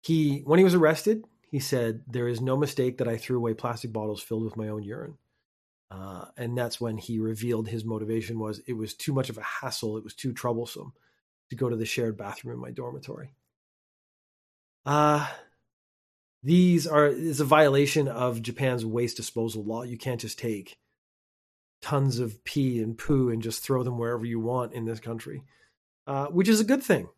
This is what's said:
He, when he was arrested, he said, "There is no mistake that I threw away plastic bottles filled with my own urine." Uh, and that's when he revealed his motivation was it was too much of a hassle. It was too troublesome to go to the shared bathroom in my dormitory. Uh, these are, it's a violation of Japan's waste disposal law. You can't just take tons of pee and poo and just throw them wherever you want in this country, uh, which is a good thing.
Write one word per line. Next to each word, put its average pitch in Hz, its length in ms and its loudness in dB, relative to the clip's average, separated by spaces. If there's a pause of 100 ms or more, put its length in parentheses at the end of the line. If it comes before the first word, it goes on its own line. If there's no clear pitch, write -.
He, 147 420 2
when 156 140 6
he 190 60 10
was 175 100 6
arrested, 175 520 4 (240)
he 139 100 -2
said, 117 480 0
"There 120 200 -2
is 120 120 -2
no 131 160 0
mistake 135 420 0
that 120 100 0
I 117 100 -2
threw 127 180 -2
away 117 180 0
plastic 117 380 -6
bottles 107 300 -4
filled 113 220 -4
with 110 120 -6
my 107 120 -6
own 107 140 -8
urine." 110 360 -12 (680)
Uh, 95 360 -14 (120)
and 120 220 -4
that's 117 220 -4
when 110 180 -4
he 110 220 -6
revealed 110 480 -2
his 110 160 -6
motivation 113 560 -4
was 107 260 -6
it 127 60 -8
was 107 220 -6
too - 180 -4
much 131 180 0
of 107 80 -10
a 107 40 -12
hassle. 113 540 -6
It 110 60 -8
was 110 120 -16
too 127 180 -6
troublesome 120 600 -4 (580)
to 123 60 -10
go 123 120 0
to 117 80 -2
the 110 100 -2
shared 113 300 -2
bathroom 104 380 -12
in 120 60 -10
my 123 120 -12
dormitory. 131 600 -12 (1500)
Uh, 151 440 4 (1120)
these 170 440 6
are, 151 200 6
it's 147 340 0
a 151 40 4
violation 143 640 6
of 120 340 -2
Japan's 120 420 -2
waste 113 320 -2
disposal 113 480 -4
law. 110 180 -6
You 120 140 -10
can't 123 240 -6
just - 180 -10
take 104 400 -6 (1040)
tons 135 380 0
of 110 240 -6
pee 127 360 0
and 113 180 -4
poo 131 320 2
and 113 120 -2
just 110 200 -6
throw 127 200 0
them 120 160 -4
wherever 117 260 -4
you 117 140 -4
want 120 340 -2
in 117 120 -8
this 110 160 -6
country, 117 420 -10 (640)
uh, 139 200 -4
which 180 220 4
is 220 120 6
a 226 40 4
good 262 200 2
thing. 123 340 2